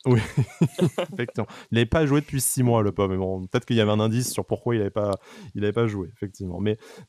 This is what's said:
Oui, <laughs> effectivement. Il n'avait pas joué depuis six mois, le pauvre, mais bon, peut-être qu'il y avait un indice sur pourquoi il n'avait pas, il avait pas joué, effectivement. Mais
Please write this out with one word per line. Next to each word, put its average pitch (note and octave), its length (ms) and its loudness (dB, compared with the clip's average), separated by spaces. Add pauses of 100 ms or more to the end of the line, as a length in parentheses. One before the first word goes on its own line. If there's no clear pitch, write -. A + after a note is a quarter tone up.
Oui, A#2+ 120 6 (400)
<laughs> - 540 -2
effectivement. B2 340 -6 (240)
Il A2+ 40 -2
n'avait A#2 100 4
pas D#3+ 220 2
joué C#3+ 140 2
depuis C#3 200 -6
six - 220 -2
mois, A#2 180 4
le G2+ 100 2
pauvre, G2 180 0
mais F#2+ 80 -2
bon, F#2+ 280 -4
peut-être B2 200 -4
qu'il A#2+ 100 0
y A2+ 60 6
avait G#2 100 4
un G#2+ 80 2
indice A2+ 340 0
sur G2 140 -6
pourquoi A#2+ 260 -2
il A2+ 60 0
n'avait G2 100 0
pas, G#2 220 -2 (420)
il G2+ 100 -4
avait G#2 100 0
pas A#2 120 2
joué, G2+ 260 -4
effectivement. F#2+ 480 -10
Mais G#2+ 180 0 (320)